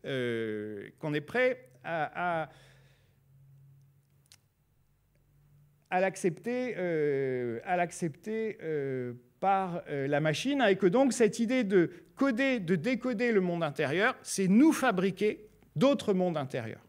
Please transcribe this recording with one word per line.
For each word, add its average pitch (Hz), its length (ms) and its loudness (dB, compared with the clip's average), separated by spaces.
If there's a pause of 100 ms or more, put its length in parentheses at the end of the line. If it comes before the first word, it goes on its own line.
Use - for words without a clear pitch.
Euh, 110 920 -6
qu'on 151 160 -6
est 147 80 -2
prêt 247 480 -2 (140)
à, 165 600 -4
à, 143 60 -10 (3500)
à 180 100 0
l'accepter, 196 760 -4
euh, 135 880 -2
à 180 140 -2
l'accepter, 185 880 -4
euh, 135 500 -4 (260)
par, 190 500 0
euh, 139 180 -4
la 143 120 2
machine, 190 420 0
hein, 226 60 6
et 196 80 6
que 190 120 2
donc 240 260 4
cette 220 260 2
idée 247 240 0
de 190 280 2 (260)
coder, 262 420 2
de 180 160 0
décoder 240 560 0
le 208 80 6
monde 175 240 0
intérieur, 160 580 0
c'est 190 280 -2
nous 254 240 8
fabriquer 202 760 0 (300)
d'autres 262 360 2
mondes 180 220 0
intérieurs. 131 540 -6